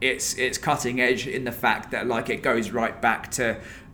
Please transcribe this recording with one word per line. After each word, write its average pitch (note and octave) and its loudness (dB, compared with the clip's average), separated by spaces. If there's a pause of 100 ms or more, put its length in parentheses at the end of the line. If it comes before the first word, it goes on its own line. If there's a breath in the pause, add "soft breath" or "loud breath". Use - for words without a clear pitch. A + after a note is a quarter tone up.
It's, - 0
it's B2+ 0
cutting B2+ 0
edge B2+ 2
in B2+ -4
the A#2+ -4
fact - 0
that, A2 -2
like, A#2 0
it - -2
goes A#2 2
right A2+ 0
back - 2
to, A#2 0 (340 loud breath)